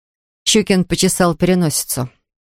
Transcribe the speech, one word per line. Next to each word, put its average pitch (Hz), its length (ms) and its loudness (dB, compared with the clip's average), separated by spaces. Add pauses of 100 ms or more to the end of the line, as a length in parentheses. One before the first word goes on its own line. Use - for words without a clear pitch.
(480)
Щукин 190 380 2
почесал 175 500 0
переносицу. 170 720 -2 (460)